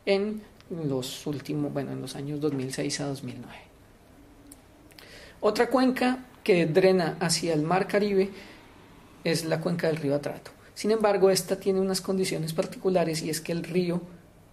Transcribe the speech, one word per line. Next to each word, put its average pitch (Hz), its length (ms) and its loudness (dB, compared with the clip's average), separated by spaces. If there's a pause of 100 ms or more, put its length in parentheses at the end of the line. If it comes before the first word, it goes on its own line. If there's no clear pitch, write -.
en 208 340 0 (300)
los 139 560 -4
últimos, 143 440 -4
bueno, 135 200 -4
en 131 100 -8
los 131 140 -10
años 143 260 -6
dos 151 120 0
mil 131 200 -4
seis 147 260 -4
a 143 60 -4
dos 139 180 -6
mil 120 160 -10
nueve. - 220 -16 (1800)
Otra 214 300 2
cuenca 254 560 2 (180)
que 175 220 6
drena 185 540 4
hacia 170 340 0
el 151 80 2
Mar 180 240 2
Caribe 196 460 2 (920)
es 165 220 0
la 160 160 0
cuenca 175 240 -2
del 156 120 2
río 143 180 0
Atrato. - 340 -6 (240)
Sin - 160 -2
embargo, 208 400 4
esta 190 300 0
tiene 190 200 0
unas 190 220 0
condiciones 170 520 -2
particulares 170 680 0
y 165 80 -4
es 151 100 -4
que - 120 -8
el 165 120 -2
río 175 380 0 (520)